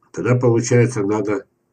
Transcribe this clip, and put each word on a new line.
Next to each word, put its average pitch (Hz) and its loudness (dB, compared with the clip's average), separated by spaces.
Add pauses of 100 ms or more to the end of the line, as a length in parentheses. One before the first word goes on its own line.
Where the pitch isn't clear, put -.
(120)
Тогда, 107 0
получается, 117 2
надо 101 -4 (260)